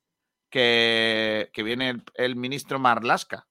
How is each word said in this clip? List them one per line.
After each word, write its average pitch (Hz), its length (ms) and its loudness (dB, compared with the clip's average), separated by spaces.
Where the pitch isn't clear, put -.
Que, 113 1040 2
que 113 100 -8
viene 123 280 -2
el, 120 140 -10
el 127 220 -2
ministro 131 420 -6
Marlaska 123 720 0